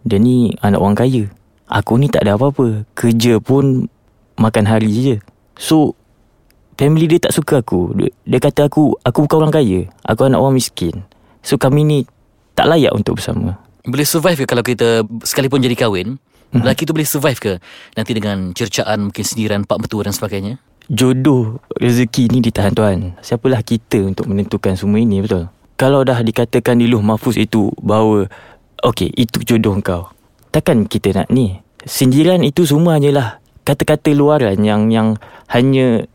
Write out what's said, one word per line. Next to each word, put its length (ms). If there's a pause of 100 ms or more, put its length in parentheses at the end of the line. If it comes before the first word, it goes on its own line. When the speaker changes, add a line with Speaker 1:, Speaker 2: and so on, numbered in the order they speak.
Speaker 1:
Dia 160
ni 400
anak 160
orang 200
kaya. 280 (400)
Aku 320
ni 80
tak 220
ada 100
apa-apa. 560
Kerja 480
pun 480 (480)
makan 320
hari 240
je. 220 (420)
So, 400 (800)
family 320
dia 80
tak 160
suka 320
aku. 320
Dia, 120 (120)
dia 160
kata 320
aku, 320
aku 240
bukan 160
orang 160
kaya. 320 (160)
Aku 240
anak 80
orang 240
miskin. 400 (400)
So, 160
kami 240
ni 160 (560)
tak 160
layak 240
untuk 240
bersama." 400 (240)
Speaker 2:
Boleh 240
survive 320
ke 80
kalau 160
kita 400 (240)
sekalipun 380
jadi 100
kahwin? 480 (320)
Speaker 1:
Mhm. 80
Speaker 2:
Lelaki 240
tu 80
boleh 140
survive 320
ke 140 (440)
nanti 160
dengan 400
cercaan, 560
mungkin 160
sindiran 400
pak 160
mertua 240
dan 80
sebagainya? 480 (260)
Speaker 1:
Jodoh 720 (160)
rezeki 560
ni 80
di 120
tangan 220
Tuhan. 260 (200)
Siapalah 400
kita 480
untuk 240
menentukan 480
semua 240
ini, 160
betul? 320 (240)
Kalau 280
dah 200
dikatakan 560
di 80
Lauh 160
Mahfuz 320
itu 400
bahawa, 520 (540)
"Okey, 320
itu 300
jodoh 360
kau," 280 (420)
takkan 380
kita 240
nak 160
ni? 320 (240)
Sindiran 580
itu 220
semua 320
hanyalah 480 (240)
kata-kata 480
luaran 480
yang, 240
yang 320 (320)
hanya 640